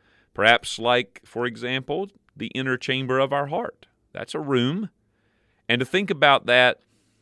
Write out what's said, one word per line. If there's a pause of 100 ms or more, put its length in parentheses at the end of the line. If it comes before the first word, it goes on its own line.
(340)
perhaps
like,
for
example, (260)
the
inner
chamber
of
our
heart. (260)
That's
a
room. (800)
And
to
think
about
that (420)